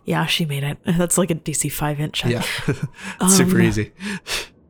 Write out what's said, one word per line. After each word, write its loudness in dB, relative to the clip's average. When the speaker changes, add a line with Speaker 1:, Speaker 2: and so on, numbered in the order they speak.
Speaker 1:
yeah, 0
she 0
made -2
it. -4
<laughs> -20
That's, 2
like, 4
a 0
D -6
C -2
five -2
int -4
check. -2
Speaker 2:
Yeah. 0
<laughs> -4
Super 6
Speaker 1:
Um, 6
Speaker 2:
easy. 2